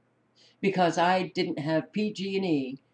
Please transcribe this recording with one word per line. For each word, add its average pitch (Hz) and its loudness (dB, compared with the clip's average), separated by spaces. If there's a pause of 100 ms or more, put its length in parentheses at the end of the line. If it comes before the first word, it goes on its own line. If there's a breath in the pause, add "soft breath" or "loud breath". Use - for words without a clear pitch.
(600 soft breath)
because 180 2
I 180 2
didn't 170 -2
have 156 -2
P 208 -2
G 196 -6
and 190 0
E 139 -2 (160)